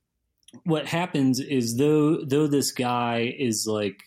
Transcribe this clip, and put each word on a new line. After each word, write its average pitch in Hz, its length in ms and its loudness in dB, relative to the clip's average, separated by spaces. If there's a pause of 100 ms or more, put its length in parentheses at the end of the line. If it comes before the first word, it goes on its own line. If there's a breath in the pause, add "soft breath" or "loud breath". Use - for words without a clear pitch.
(640)
what 156 220 0
happens 147 540 0
is, 120 360 -2
though, 151 480 2
though 147 220 2
this 143 240 0
guy 120 640 -2
is, 113 300 -2
like, 104 400 -2